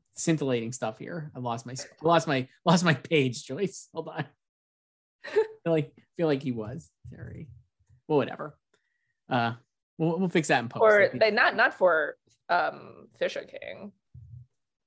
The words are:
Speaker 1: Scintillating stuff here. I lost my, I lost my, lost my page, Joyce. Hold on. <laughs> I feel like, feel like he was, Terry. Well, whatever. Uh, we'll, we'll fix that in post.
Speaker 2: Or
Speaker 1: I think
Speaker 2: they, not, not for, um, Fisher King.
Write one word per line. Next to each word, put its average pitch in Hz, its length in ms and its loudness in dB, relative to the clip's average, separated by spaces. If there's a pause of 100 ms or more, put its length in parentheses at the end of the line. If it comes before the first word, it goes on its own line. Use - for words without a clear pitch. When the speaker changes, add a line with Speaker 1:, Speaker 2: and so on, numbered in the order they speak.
(140)
Speaker 1:
Scintillating 131 580 -2
stuff 110 260 -6
here. 165 380 -10
I - 40 -12
lost 120 260 -6
my, 123 80 -14
I - 320 -8
lost 165 200 4
my, 135 220 0 (160)
lost 170 200 6
my 160 100 6
page, 131 500 0
Joyce. 180 480 -6
Hold 160 160 -8
on. 160 160 -8 (500)
<laughs> - 520 -20
I - 40 -14 (340)
feel 170 80 0
like, 147 200 0 (240)
feel 170 100 0
like 139 160 2
he 127 100 -4
was, 117 380 -10 (200)
Terry. - 380 -16 (600)
Well, 151 100 2
whatever. 143 400 -4 (720)
Uh, 120 240 0 (460)
we'll, 165 200 0
we'll 185 120 0
fix 170 180 2
that 143 120 4
in 117 100 -4
post. - 120 -4
Speaker 2:
Or 214 200 8
Speaker 1:
I 165 60 6
think - 120 -2
Speaker 2:
they, 220 100 4
not, 208 260 2
not 247 180 2
for, 160 420 2 (320)
um, 151 600 -4 (100)
Fisher - 260 -4
King. - 480 -16 (960)